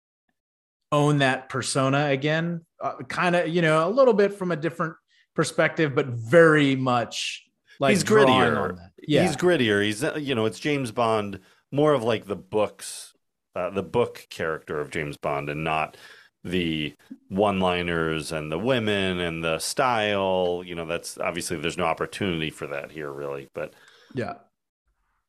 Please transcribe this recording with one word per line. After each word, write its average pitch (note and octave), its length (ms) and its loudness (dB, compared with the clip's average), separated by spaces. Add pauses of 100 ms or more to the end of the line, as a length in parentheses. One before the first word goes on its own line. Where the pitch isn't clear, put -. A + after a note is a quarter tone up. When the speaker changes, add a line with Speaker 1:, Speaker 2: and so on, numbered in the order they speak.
(920)
Speaker 1:
own D3 260 4
that C3 300 2
persona C3+ 580 0
again, D#3+ 580 -2 (160)
uh, - 180 -6 (100)
kinda, F3 400 0
you E3+ 140 0
know, D#3+ 260 4
a - 20 -2
little B3 240 6
bit G3+ 200 2
from F3+ 180 -4
a D#3+ 40 -2
different D#3+ 380 -4 (400)
perspective, D#3 640 2
but C3 100 0
very C#3 680 6
much, B2 680 -2 (360)
like, C3+ 140 4
Speaker 2:
He's F#2 100 0
Speaker 1:
drawing C3+ 240 6
Speaker 2:
grittier. A#2+ 420 2
Speaker 1:
on F2+ 60 -10
that. - 160 -20 (100)
Yeah. - 240 2
Speaker 2:
He's D3 100 0
grittier. B2 480 4
He's, G#2+ 200 -2
uh, D#3 160 -2
you C3+ 160 -2
know, A2 100 2
it's G#2+ 140 -4
James C#3 320 -2
Bond, G#2+ 480 0 (320)
more D3 220 4
of, A#2 100 0
like, G#2+ 220 0
the G2 100 -6
books, - 760 -4 (440)
uh, F2+ 140 -4
the G2 120 -4
book A#2 480 -2
character D#2+ 500 -6
of C#2+ 100 -8
James D2 260 -6
Bond, C#2+ 340 -4
and D2+ 140 -6
not D#2 320 -2 (460)
the E2 520 -4 (340)
one-liners F2+ 1040 0
and D#2 180 -6
the D#2+ 80 -4
women G#2 600 -2
and E2 240 -6
the D#2+ 140 0
style. G2 1080 0
You F2+ 100 -12
know, E2 120 -8
that's E2 320 -8
obviously, E2+ 400 -4
there's D#2+ 180 -6
no F2 80 -2
opportunity E2 640 -4
for D2 200 -12
that C#2+ 220 -8
here, D2 220 -10
really. C#2 400 -10
But D#2 220 -10 (400)
Speaker 1:
Yeah. A2 220 -8 (920)